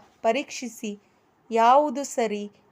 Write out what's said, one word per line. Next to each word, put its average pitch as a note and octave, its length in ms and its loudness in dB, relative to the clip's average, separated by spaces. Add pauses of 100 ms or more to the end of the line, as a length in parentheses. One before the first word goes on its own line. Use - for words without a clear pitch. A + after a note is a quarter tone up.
(220)
ಪರೀಕ್ಷಿಸಿ A#3 680 -4 (600)
ಯಾವುದು B3+ 520 4
ಸರಿ, G#3 480 -6 (200)